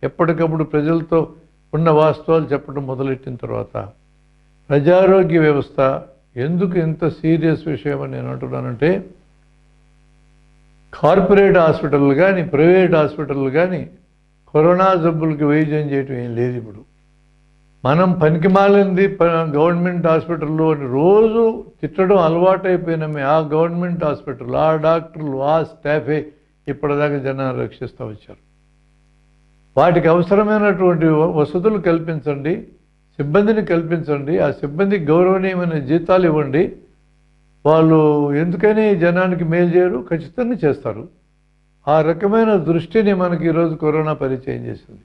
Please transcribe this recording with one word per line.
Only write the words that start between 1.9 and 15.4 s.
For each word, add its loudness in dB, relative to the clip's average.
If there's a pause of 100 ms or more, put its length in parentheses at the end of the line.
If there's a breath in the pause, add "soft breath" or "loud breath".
చెప్పడం -8
మొదలెట్టిన -8
తర్వాత -10 (920)
ప్రజారోగ్య 4
వ్యవస్థ 0 (580)
ఎందుకు -2
ఇంత -4
సీరియస్ -2
విషయం -6
అని -10
నేను -10
అంటున్నానంటే, -4 (1900)
కార్పొరేట్ 4
హాస్పిటళ్ళు 2
కానీ, 2
ప్రైవేట్ 4
హాస్పిటళ్ళు -2
కానీ -2 (720)
కరోనా 4
జబ్బులకి 0